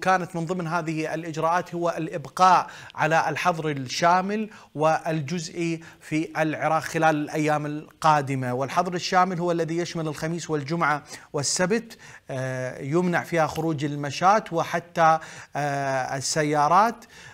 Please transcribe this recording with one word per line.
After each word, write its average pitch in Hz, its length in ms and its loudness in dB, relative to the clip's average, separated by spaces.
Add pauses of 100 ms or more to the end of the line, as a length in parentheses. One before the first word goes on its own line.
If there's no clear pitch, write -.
كانت 180 340 0
من 165 100 -4
ضمن 175 220 -4
هذه 156 460 -4
الإجراءات 165 640 -2
هو 170 220 -2
الإبقاء 170 720 2 (280)
على 156 340 2
الحظر 156 400 0
الشامل 180 800 0 (260)
والجزئي 160 1040 -2 (180)
في 160 420 -2
العراق 156 400 0
خلال 160 340 2
الأيام 151 500 0
القادمة. 143 880 0
والحظر 160 400 -2
الشامل 180 460 2
هو 175 120 0
الذي 165 260 0
يشمل 165 300 -4
الخميس 160 420 -6
والجمعة 147 540 0 (300)
والسبت، 175 640 -2 (320)
آه، 131 520 -6
يمنع 170 420 0
فيها 160 240 2
خروج 156 380 -2
المشاة 147 680 2
وحتى، 165 680 2 (360)
آه، 139 640 -2
السيارات، 151 880 2 (280)